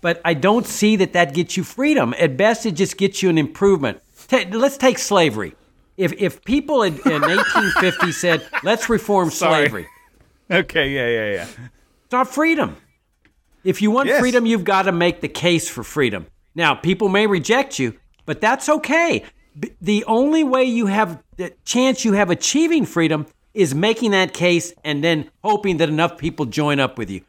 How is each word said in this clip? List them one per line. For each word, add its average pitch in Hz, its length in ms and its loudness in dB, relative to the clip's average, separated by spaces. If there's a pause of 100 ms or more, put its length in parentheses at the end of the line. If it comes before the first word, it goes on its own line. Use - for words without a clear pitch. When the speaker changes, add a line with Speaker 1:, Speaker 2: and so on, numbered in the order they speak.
Speaker 1:
But 170 240 -2
I 170 80 2
don't 196 340 0
see 214 300 2
that 185 160 0
that 170 200 2
gets 170 220 -4
you 190 80 -4
freedom. 254 560 0
At 139 160 0
best, 214 300 0
it 208 80 -2
just 170 240 -2
gets 196 260 -2
you 185 60 4
an 165 80 4
improvement. 151 640 0 (260)
Ta-, 247 240 2
let's 262 240 0
take 254 240 2
slavery. 120 560 0 (400)
If, 180 160 -2 (100)
if - 220 -4
people 285 400 0
in, 175 120 0 (140)
in 151 140 0
eighteen 185 560 0
fifty 180 320 0
said, 165 340 -2 (180)
"Let's 220 260 -2
reform 202 400 0
Speaker 2:
Sorry. 156 400 2
Speaker 1:
slavery." 95 180 -10 (640)
Speaker 2:
Okay, 165 380 0
yeah, 135 180 -2
yeah, 113 280 -2
yeah. 85 120 -8 (560)
Speaker 1:
It's - 80 -12
not 254 160 2
freedom. 277 480 0 (880)
If 185 180 -2
you 214 100 2
want 254 180 0
Speaker 2:
Yes. 277 100 2
Speaker 1:
freedom, 247 260 2
you've 226 200 0
got 190 180 2
to 196 80 0
make 175 300 0
the 147 80 -6
case 170 400 0
for 120 160 -10
freedom. 101 400 -2 (280)
Now, 156 220 2
people 190 320 0
may 202 180 2
reject 208 540 0
you, 120 160 -2 (300)
but 156 160 -6
that's 240 260 0
okay. 302 560 0 (340)
B-, 151 220 -10
the 208 240 0
only 285 400 2
way 262 220 2
you 233 220 0
have 196 360 -2 (140)
the 180 160 -8 (100)
chance 262 400 0
you 226 80 2
have 196 180 2
achieving 311 560 0
freedom 156 400 0 (280)
is 175 200 2
making 214 380 0
that 185 220 2
case 175 400 0 (100)
and 147 180 -4
then 160 280 0 (160)
hoping 202 320 0
that 156 100 2
enough 160 300 0
people 156 280 -6
join 143 360 0
up 131 160 -2
with 107 120 -8
you. 95 200 -10